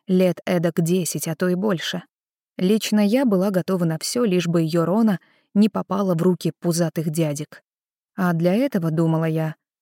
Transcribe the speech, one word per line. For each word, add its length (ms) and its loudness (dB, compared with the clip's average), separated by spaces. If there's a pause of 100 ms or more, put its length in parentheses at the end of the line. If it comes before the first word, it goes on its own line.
лет 400 2
эдак 340 0
десять, 460 -2
а 80 -6
то 140 -2
и 80 0
больше? 480 -4 (520)
Лично 440 0
я 240 2
была 260 2
готова 340 0
на 140 0
всё, 260 -4
лишь 220 0
бы 160 2
Йорона 560 0 (360)
не 140 6
попала 460 -2
в 80 0
руки 380 0
пузатых 500 -2
дядек. 520 -4 (540)
А 160 0
для 220 2
этого, 360 0
думала 340 0
я, 320 -4 (260)